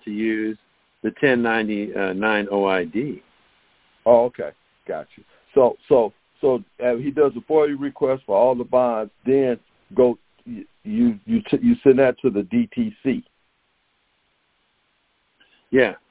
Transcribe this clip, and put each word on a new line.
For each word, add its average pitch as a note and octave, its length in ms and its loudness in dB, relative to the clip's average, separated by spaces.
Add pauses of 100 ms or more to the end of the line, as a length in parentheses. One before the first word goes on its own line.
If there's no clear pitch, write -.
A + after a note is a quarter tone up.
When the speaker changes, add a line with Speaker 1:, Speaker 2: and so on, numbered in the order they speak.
Speaker 1:
to A2 60 -10
use A2 460 -4 (460)
the A2 160 -4
ten B2+ 220 2
ninety-nine G#2 1080 -2
O G2+ 160 0
I F#2 200 0
D. G#2+ 360 -8 (840)
Speaker 2:
Oh, A#2 200 6
okay. F#2 260 -10 (360)
Gotcha. D#2+ 340 -12 (320)
So, B2 220 4 (140)
so, A#2 240 4 (260)
so, A#2+ 240 0 (200)
uh, B2 120 0
he C3+ 160 -6
does C#3+ 240 0
a A#2 60 -12 (100)
foia D3 280 2
request C3+ 460 -4
for G2+ 100 -2
all B2 200 4
the A#2+ 80 -6
bonds, A#2 480 -2 (140)
then C3 340 0 (360)
go, B2 220 4 (300)
y-, A2+ 160 -14 (200)
you, A2 420 0
you, A2+ 240 0
t-, C#3+ 120 0
you A#2+ 220 4
send C3 160 6
that C3 200 2
to C3 100 -2
the G2+ 140 -2
D A#2 300 -2
T A2 300 -6
C. C3 200 -4 (2500)
Speaker 1:
Yeah. A#2+ 260 2 (160)